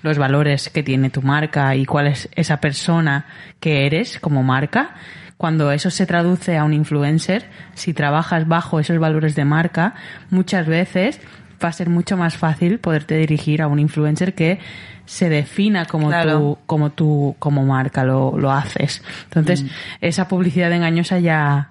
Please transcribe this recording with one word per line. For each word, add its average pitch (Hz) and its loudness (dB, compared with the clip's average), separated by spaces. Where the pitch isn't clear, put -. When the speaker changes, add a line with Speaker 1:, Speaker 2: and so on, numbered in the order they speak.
Speaker 1:
los 156 0
valores 143 2
que 147 -2
tiene 135 2
tu 135 -4
marca 143 0
y 135 0
cuál 143 0
es 143 -4
esa 160 0
persona 151 0
que 143 2
eres 160 -2
como 143 0
marca. 139 0
Cuando 156 0
eso 151 -2
se 190 0
traduce 175 0
a 151 2
un 151 2
influencer, 151 0
si - -6
trabajas 160 0
bajo 165 0
esos 165 0
valores 156 2
de 147 0
marca, 165 2
muchas 185 0
veces 185 0
va 170 0
a - -6
ser 170 -6
mucho 170 0
más 170 0
fácil 175 0
poderte 156 -2
dirigir 156 0
a 156 0
un 147 2
influencer 151 0
que 165 0
se - -2
defina 170 0
como 156 0
Speaker 2:
Claro. 160 2
Speaker 1:
tú, 147 0
como 151 0
tú, 147 0
como 147 0
marca 135 0
lo, 131 2
lo 139 2
haces. - -2
Entonces, 151 0
Speaker 3:
Mm. 135 -4
Speaker 1:
esa 180 0
publicidad 180 2
engañosa 170 0
ya 147 2